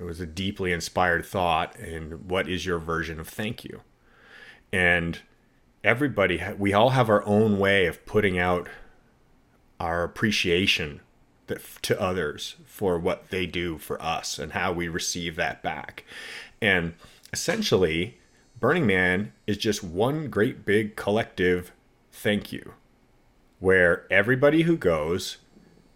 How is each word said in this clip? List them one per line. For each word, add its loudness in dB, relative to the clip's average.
it -14
was -10
a -8
deeply -4
inspired 0
thought, 0
and -12
what -2
is -4
your 0
version -6
of -14
thank -8
you? -16
And 2
everybody, 2
ha-, -8
we 2
all 6
have 4
our 4
own 4
way 4
of -8
putting 0
out 0
our 0
appreciation 0
that -6
f-, -20
to -2
others -4
for -2
what -4
they -2
do -4
for -10
us -4
and -10
how -2
we -4
receive -6
that -4
back. -10
And 2
essentially, 0
Burning 2
Man 2
is 0
just -2
one -2
great -2
big 0
collective 0
thank -2
you. -14
Where 4
everybody 4
who 2
goes 0